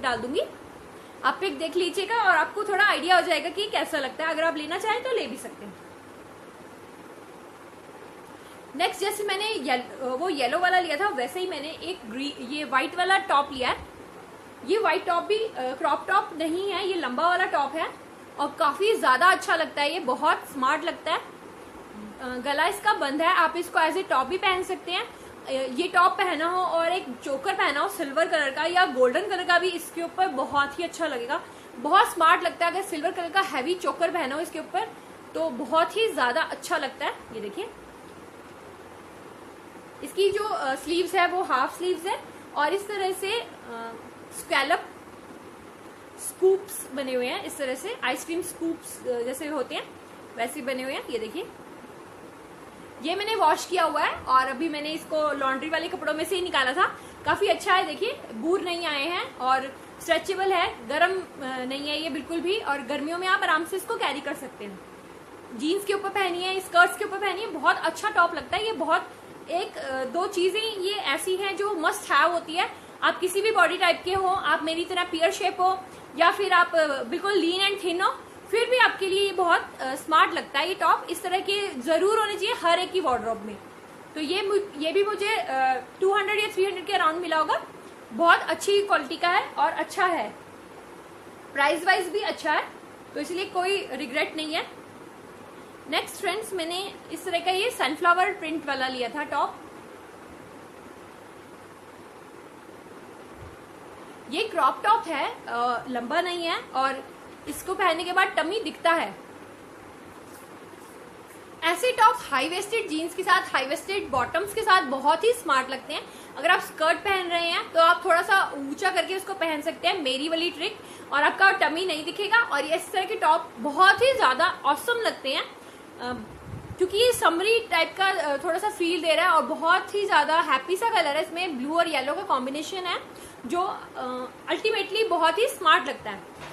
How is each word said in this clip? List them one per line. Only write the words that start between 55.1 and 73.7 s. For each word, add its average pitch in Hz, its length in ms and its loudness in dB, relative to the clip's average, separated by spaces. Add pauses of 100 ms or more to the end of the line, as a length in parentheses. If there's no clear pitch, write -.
laundry 269 360 0
वाले 320 180 0
कपड़ों 302 260 -2
में 311 120 -2
से 381 100 -2
ही 359 60 0
निकाला 277 320 2
था। 370 140 4 (380)
काफी 349 220 2
अच्छा 359 260 4
है, 381 120 4
देखिए 392 340 -4 (140)
बूर 320 280 0
नहीं 349 240 -4
आए 294 180 -2
हैं 381 340 -4
और 262 360 0 (280)
stretchable 370 520 2
है, 349 340 0
गर्म, 320 240 2
अ, 277 460 -6
नहीं 269 320 -6
है 302 120 -2
ये 320 80 -4
बिल्कुल 320 300 -4
भी, 370 180 0
और 277 240 -2
गर्मियों 285 360 -4
में 370 100 -2
आप 392 160 2
आराम 330 220 2
से 381 100 -6
इसको 427 200 -4
carry 302 260 -2
कर 285 120 -6
सकते 247 320 -12
हैं। 190 140 -12 (760)
Jeans 320 320 -2
के 403 80 0
ऊपर 403 160 -2
पहनिए, 381 500 -2
skirts 349 380 4
के 415 80 -4
ऊपर 392 120 -6
पहनिए, 392 300 -2
बहुत 330 280 2
अच्छा 320 340 -2
top 339 260 4
लगता 294 220 -4
है। 427 80 0
ये 453 60 0
बहुत 320 380 0 (400)
एक, 349 280 -4
अ, 262 260 -4
दो 330 240 -2
चीजें 370 340 0
ये 415 320 -2
ऐसी 370 420 0
हैं 392 220 -2
जो 403 140 0
must 359 400 -2
have 311 200 6
होती 330 220 -4
है। 381 180 0 (320)
आप 330 160 2
किसी 370 220 0
भी 440 100 4
body 349 260 6